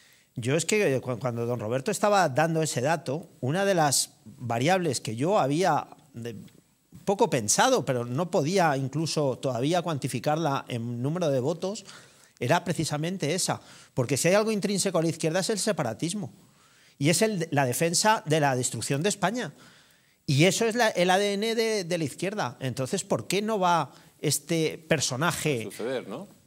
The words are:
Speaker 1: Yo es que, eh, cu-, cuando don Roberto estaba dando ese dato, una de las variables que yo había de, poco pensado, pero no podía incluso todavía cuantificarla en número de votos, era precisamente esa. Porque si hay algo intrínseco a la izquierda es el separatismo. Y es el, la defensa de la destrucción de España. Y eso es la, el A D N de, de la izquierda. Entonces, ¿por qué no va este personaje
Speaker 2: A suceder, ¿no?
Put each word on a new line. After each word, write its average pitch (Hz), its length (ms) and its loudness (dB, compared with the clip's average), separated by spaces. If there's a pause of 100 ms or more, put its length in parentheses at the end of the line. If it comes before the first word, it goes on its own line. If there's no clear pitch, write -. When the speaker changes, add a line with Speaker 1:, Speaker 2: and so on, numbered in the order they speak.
(360)
Speaker 1:
Yo 127 200 0
es 170 80 0
que, 190 320 2
eh, 117 60 -2
cu-, 123 160 -6
cuando 117 260 -4
don 117 160 -4
Roberto 127 300 -4
estaba 196 400 2
dando 160 320 2
ese 151 180 -2
dato, 147 480 -2 (120)
una 170 260 -2
de 196 80 2
las 151 380 2 (120)
variables 127 800 0
que 110 140 -6
yo 175 220 2
había 151 500 2 (260)
de, 117 200 -10 (680)
poco 190 240 2
pensado, 151 560 2
pero 120 220 -2
no 151 240 -2
podía 165 480 2
incluso 143 600 -2
todavía 143 440 0
cuantificarla 147 840 -2
en 120 340 -4
número 160 280 0
de 135 100 2
votos, 175 440 -4 (560)
era 160 240 2
precisamente 165 720 -2
esa. - 260 -2 (340)
Porque 131 220 0
si 160 120 2
hay 185 60 6
algo 220 180 4
intrínseco 190 460 0
a 160 40 4
la 170 60 2
izquierda 165 320 0
es 190 100 -2
el 214 80 -2
separatismo. 165 720 -2 (640)
Y 143 120 4
es 175 120 2
el, 214 280 2
la 139 140 4
defensa 170 600 2
de 156 140 2
la 139 160 4
destrucción 127 460 -2
de 202 80 0
España. 196 440 -2 (720)
Y 143 180 4
eso 190 220 4
es 214 80 0
la, 233 140 4
el 185 220 2
A 185 80 6
D 202 160 0
N 220 200 -2
de, 220 300 0
de 170 140 -2
la 165 60 -2
izquierda. 170 560 -4
Entonces, 131 440 -4
¿por 131 220 -2
qué 196 160 0
no 214 160 -2
va 175 340 2 (280)
este 156 560 0
personaje 147 840 0
Speaker 2:
A 104 40 -6
suceder, 107 440 -6
¿no? 160 180 -10 (200)